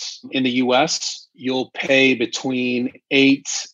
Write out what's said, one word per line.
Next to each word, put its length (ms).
in 120
the 60
U 240
S, 600
you'll 400
pay 400
between 760
eight 360